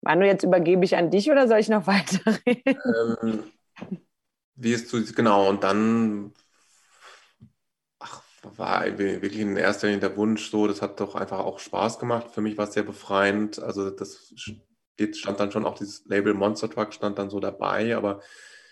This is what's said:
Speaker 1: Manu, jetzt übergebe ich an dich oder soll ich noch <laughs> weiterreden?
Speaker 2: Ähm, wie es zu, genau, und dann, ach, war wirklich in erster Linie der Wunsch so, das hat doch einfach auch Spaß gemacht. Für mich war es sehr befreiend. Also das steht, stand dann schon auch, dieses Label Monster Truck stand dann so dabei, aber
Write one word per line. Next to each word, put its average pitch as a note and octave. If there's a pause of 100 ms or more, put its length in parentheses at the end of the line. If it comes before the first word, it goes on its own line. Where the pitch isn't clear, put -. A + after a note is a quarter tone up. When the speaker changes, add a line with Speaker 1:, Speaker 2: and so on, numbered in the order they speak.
Speaker 1:
Manu, E3+
jetzt G3
übergebe F3+
ich F3+
an E3+
dich G3+
oder C#4
soll A3
ich A3
noch G#3+
<laughs> -
weiterreden? G3 (460)
Speaker 2:
Ähm, A2 (1120)
wie A#2
es A#2
zu, A2+ (100)
genau, G2+
und G2
dann, G#2+ (1700)
ach, - (340)
war F#2
wirklich G2
in G2+
erster G2+
Linie G2+
der G2
Wunsch G#2+
so, G#2+
das G2+
hat G2
doch G2+
einfach F#2+
auch -
Spaß G#2
gemacht. A#2
Für -
mich G#2+
war G#2+
es G#2
sehr G#2+
befreiend. G2+
Also F#2+
das -
steht, -
stand G2+
dann G2+
schon G#2+
auch, -
dieses -
Label G2+
Monster G#2+
Truck -
stand G2+
dann G2
so G2+
dabei, G2+
aber G2+ (520)